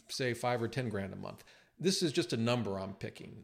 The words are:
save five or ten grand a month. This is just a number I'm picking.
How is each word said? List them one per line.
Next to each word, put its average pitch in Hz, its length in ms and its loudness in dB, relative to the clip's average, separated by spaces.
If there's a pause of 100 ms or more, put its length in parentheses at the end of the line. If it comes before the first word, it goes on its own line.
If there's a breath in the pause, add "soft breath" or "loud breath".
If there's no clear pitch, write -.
save 123 300 0
five 123 240 2
or 117 60 2
ten 127 200 -2
grand 98 260 -2
a - 20 -8
month. 95 280 -10 (360 loud breath)
This 190 240 2
is 156 80 4
just 165 200 2
a 131 60 2
number 113 420 2
I'm 95 140 -6
picking. - 500 -10